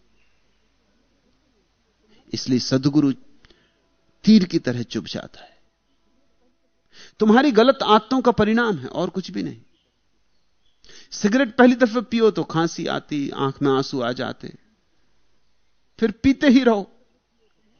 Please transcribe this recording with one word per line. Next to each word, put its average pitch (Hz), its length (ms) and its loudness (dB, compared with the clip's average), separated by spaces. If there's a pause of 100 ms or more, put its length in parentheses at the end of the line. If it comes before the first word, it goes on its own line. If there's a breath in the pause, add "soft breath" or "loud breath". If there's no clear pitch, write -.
(2250 soft breath)
इसलिए 123 260 -2
सद्गुरु 139 540 0 (1120 soft breath)
तीर 208 200 6
की 170 140 -4
तरह 120 240 -6
चुभ 107 220 -10
जाता - 360 -14
है। - 220 -20 (1600 soft breath)
तुम्हारी 240 340 4
गलत 233 300 4
आदतों 220 380 2
का 247 100 2
परिणाम 220 480 0
है 127 100 -12
और 180 220 -6
कुछ 185 200 -10
भी 190 120 -10
नहीं। 123 200 -12 (1500 loud breath)
सिगरेट 226 460 -2
पहली 254 180 6
दफे 240 260 0
पियो 220 300 0
तो 170 140 -4
खांसी 165 420 -4
आती, 139 440 -6
आंख 135 320 -6
में 139 80 0
आंसू 135 300 -2
आ 120 120 -4
जाते, 127 420 -12 (1500)
फिर 226 100 0
पीते 269 380 0
ही 262 160 6
रहो 214 260 0 (880)